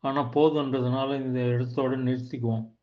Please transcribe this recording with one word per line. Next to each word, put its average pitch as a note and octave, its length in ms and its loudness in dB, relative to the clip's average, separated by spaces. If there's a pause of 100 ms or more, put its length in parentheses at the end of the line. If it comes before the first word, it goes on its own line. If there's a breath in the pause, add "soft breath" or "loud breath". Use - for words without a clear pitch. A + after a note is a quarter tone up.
ஆனா, C3+ 300 -2
போதுன்றதுனால C3+ 840 2
இந்த B2+ 240 -2
இடத்தோட B2 560 0
நிறுத்திக்குவோம். B2 880 -2